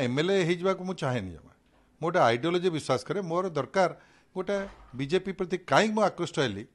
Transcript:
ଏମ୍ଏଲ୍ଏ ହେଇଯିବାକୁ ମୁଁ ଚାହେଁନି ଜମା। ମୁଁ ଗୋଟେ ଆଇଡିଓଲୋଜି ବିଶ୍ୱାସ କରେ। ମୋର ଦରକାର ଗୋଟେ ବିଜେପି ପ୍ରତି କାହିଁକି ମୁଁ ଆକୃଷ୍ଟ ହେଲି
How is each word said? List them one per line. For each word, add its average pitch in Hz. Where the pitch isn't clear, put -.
ଏମ୍ଏଲ୍ଏ 147
ହେଇଯିବାକୁ 180
ମୁଁ 185
ଚାହେଁନି 123
ଜମା। 78
ମୁଁ 156
ଗୋଟେ 175
ଆଇଡିଓଲୋଜି 165
ବିଶ୍ୱାସ 139
କରେ। 165
ମୋର 170
ଦରକାର 151
ଗୋଟେ 190
ବିଜେପି 175
ପ୍ରତି 185
କାହିଁକି 196
ମୁଁ 214
ଆକୃଷ୍ଟ -
ହେଲି 110